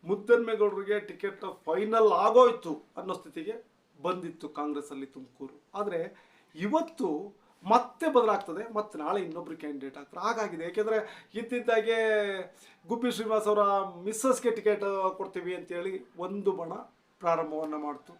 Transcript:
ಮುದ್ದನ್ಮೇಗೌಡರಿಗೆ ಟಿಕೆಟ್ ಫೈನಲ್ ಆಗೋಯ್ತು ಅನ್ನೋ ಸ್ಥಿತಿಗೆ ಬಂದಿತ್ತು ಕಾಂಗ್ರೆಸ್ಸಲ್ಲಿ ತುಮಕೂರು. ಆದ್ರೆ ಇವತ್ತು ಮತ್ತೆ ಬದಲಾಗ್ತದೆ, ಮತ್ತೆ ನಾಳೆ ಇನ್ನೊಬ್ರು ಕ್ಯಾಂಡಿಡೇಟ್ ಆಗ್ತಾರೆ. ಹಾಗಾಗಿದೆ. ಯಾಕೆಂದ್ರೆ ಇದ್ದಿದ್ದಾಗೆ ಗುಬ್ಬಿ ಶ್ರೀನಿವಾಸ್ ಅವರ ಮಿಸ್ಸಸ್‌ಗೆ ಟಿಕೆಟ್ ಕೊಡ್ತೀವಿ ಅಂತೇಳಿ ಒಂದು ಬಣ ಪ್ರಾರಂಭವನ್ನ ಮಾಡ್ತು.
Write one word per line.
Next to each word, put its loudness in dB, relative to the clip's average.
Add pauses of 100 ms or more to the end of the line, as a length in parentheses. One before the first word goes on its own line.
ಮುದ್ದನ್ಮೇಗೌಡರಿಗೆ 2
ಟಿಕೆಟ್ -10 (240)
ಫೈನಲ್ 4
ಆಗೋಯ್ತು 6 (140)
ಅನ್ನೋ -6
ಸ್ಥಿತಿಗೆ -10 (360)
ಬಂದಿತ್ತು -6
ಕಾಂಗ್ರೆಸ್ಸಲ್ಲಿ -6
ತುಮಕೂರು. -18 (120)
ಆದ್ರೆ -6 (260)
ಇವತ್ತು -2 (280)
ಮತ್ತೆ 2
ಬದಲಾಗ್ತದೆ, 2
ಮತ್ತೆ -6
ನಾಳೆ -2
ಇನ್ನೊಬ್ರು -10
ಕ್ಯಾಂಡಿಡೇಟ್ -10
ಆಗ್ತಾರೆ. -12
ಹಾಗಾಗಿದೆ. -4
ಯಾಕೆಂದ್ರೆ -2
ಇದ್ದಿದ್ದಾಗೆ 0 (920)
ಗುಬ್ಬಿ 0
ಶ್ರೀನಿವಾಸ್ 0
ಅವರ 4 (440)
ಮಿಸ್ಸಸ್‌ಗೆ 2
ಟಿಕೆಟ್ 0
ಕೊಡ್ತೀವಿ -6
ಅಂತೇಳಿ -8
ಒಂದು -2
ಬಣ -4 (460)
ಪ್ರಾರಂಭವನ್ನ 0
ಮಾಡ್ತು. -10